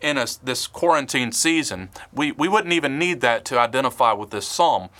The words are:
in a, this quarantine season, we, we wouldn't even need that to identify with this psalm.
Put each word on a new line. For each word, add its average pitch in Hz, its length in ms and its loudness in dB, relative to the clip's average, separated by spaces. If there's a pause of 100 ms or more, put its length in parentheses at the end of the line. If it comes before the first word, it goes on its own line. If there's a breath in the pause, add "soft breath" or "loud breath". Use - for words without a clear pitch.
in 147 180 0
a, 120 80 0 (160)
this 127 240 -4
quarantine 139 640 0
season, 117 600 -2 (220 loud breath)
we, 143 200 -2
we 160 160 0
wouldn't 196 240 2
even 143 260 0
need 175 220 0
that 117 240 2
to 123 160 0
identify 120 520 2
with 104 180 -4
this 104 180 -6
psalm. 117 400 0 (120)